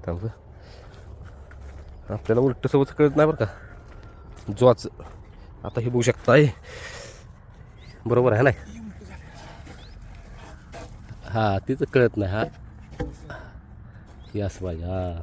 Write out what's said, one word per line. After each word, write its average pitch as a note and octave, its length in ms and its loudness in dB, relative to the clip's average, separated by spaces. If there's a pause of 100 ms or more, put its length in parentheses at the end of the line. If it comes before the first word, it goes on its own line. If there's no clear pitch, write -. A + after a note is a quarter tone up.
थांब. F2 200 -4 (1900)
आपल्याला A2 280 2
उलट C3+ 260 2
सवच C#3 220 4
कळत D3 280 4
नाही D#3 120 8
बरं D3+ 160 0
का. G2+ 80 -4 (1040)
जोच. B2 280 6 (800)
आता A#2 160 -4
हे A#2 80 -2
बघू A#2+ 140 2
शकताय. B2+ 440 8 (1600)
बरोबर A#2+ 260 6
आहे G#2+ 100 6
ना? C#3 80 8 (2750)
हा, G#2 280 2 (100)
तिचं C3+ 160 0
कळत B2 320 4
नाही. G2 160 0
हा. A2 120 0 (1900)
हे G#2 60 -2
असं F#2+ 240 -4
पाहिजे. E2+ 200 -4
हा. F2+ 380 -4